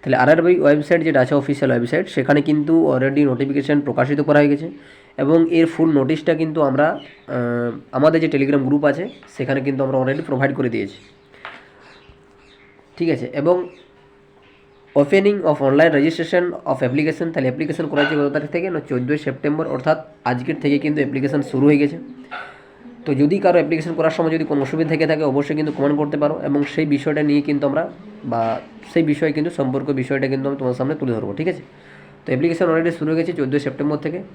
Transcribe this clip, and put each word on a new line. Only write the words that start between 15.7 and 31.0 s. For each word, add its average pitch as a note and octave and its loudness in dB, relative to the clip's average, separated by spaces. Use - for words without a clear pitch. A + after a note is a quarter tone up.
registration E3 0
of C3 0
application, D3+ -2
তাহলে C3+ 0
অ্যাপ্লিকেশন D3+ -4
করা D3 0
হচ্ছে D3 0
কত C#3+ 0
তারিখ D3+ -4
থেকে? F3 -2
না, D3+ -4
চোদ্দোই C3 -2
সেপ্টেম্বর, D3 -4
অর্থাৎ D#3 0
আজকের B2+ -4
থেকে C#3+ 2
কিন্তু D3+ -2
অ্যাপ্লিকেশন C3+ -2
শুরু C3+ 2
হয়ে D3 6
গেছে। D3+ -2
তো D3+ -2
যদি D3+ 4
কারো G3 6
অ্যাপ্লিকেশন D#3+ -2
করার D#3+ 2
সময় D#3+ 0
যদি D#3 -2
কোনো C#3+ 0
অসুবিধা D#3+ -2
থেকে D#3 2
থাকে D#3 0
অবশ্যই C#3+ -2
কিন্তু D#3 -2
কমেন্ট C#3+ 2
করতে C#3+ -2
পারো D3+ 0
এবং C#3+ 0
সেই D#3+ -2
বিষয়টা D3+ -2
নিয়ে D3 4
কিন্তু C#3+ -2
আমরা D3+ 0
বা A2+ -2
সেই E3+ 2
বিষয়ে D3+ 0
কিন্তু D#3+ -2
সম্পর্ক C3 -2
বিষয়টা C3+ -2
কিন্তু C3+ -4
আমি C#3 -4
তোমার B2 -2
সামনে C#3 -2